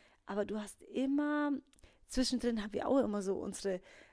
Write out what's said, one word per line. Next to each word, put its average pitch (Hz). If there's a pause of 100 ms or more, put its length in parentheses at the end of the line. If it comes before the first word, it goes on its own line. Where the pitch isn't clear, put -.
(260)
aber 202
du 202
hast 208
immer, 294 (560)
zwischendrin 240
haben 208
wir -
auch 269
immer 208
so 190
unsere 190 (300)